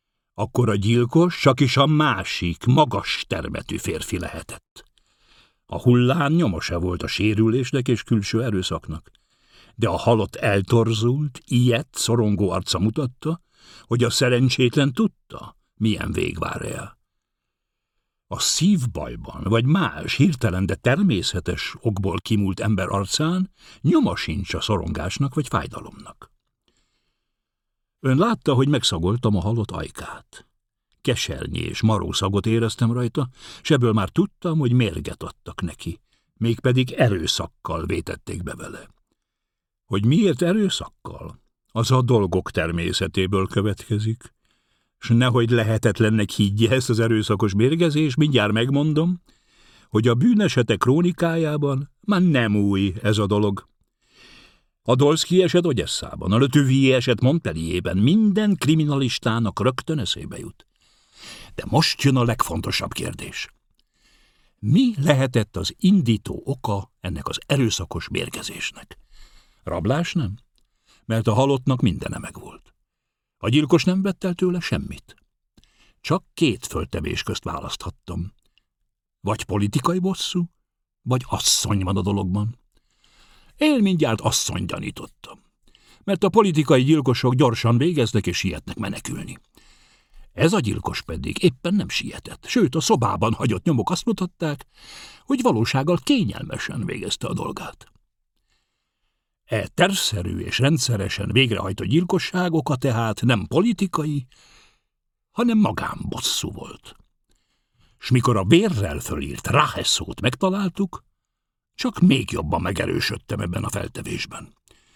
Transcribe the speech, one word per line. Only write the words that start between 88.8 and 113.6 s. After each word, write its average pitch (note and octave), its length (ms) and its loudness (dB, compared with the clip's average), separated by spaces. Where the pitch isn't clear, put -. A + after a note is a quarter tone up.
Ez D#3+ 200 2
a G#3 80 2
gyilkos - 420 -4
pedig - 400 -8
éppen E3+ 320 0
nem - 140 0
sietett, - 580 -10
sőt, F3+ 280 0
a D#3+ 60 0
szobában A2+ 520 2
hagyott G2+ 320 -2
nyomok E3+ 260 2
azt F3 140 -4
mutatták, F3 640 -4
hogy B3+ 180 -2
valósággal C#3+ 600 2
kényelmesen - 840 -2
végezte - 420 -6
a - 60 -6
dolgát. - 600 -10
E G#2+ 300 -4
tervszerű G2 640 -2
és - 200 -6
rendszeresen A#2 760 0
végrehajtott G#2+ 540 0
gyilkosság F3+ 640 0
oka D3+ 240 -2
tehát A#2 460 -2
nem A2+ 240 2
politikai, D#3 800 -2
hanem A#3 280 0
magánbosszú - 920 -2
volt. - 440 -18
S - 120 -6
mikor B2 260 4
a F#2+ 80 0
vérrel C3 540 2
fölírt - 480 -8
Rache - 380 0
szót - 360 -4
megtaláltuk, F#3+ 880 -2
csak - 260 -4
még C3+ 300 4
jobban E2+ 300 -2
megerősödtem F#2 800 -4
ebben G2+ 240 -4